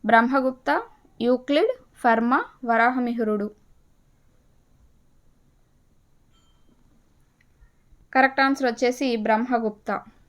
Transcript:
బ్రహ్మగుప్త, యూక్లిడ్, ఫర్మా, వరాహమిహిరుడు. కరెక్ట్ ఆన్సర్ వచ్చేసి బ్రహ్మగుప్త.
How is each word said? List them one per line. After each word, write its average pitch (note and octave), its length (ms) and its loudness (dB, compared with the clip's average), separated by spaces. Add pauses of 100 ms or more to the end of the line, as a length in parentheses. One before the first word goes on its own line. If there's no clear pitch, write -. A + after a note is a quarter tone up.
బ్రహ్మగుప్త, B3+ 640 2 (500)
యూక్లిడ్, C4+ 540 0 (200)
ఫర్మా, A#3 460 0 (240)
వరాహమిహిరుడు. A#3 840 -2 (4000)
కరెక్ట్ C4 280 2
ఆన్సర్ C4+ 300 0
వచ్చేసి B3+ 360 -2 (180)
బ్రహ్మగుప్త. A3 680 -2 (380)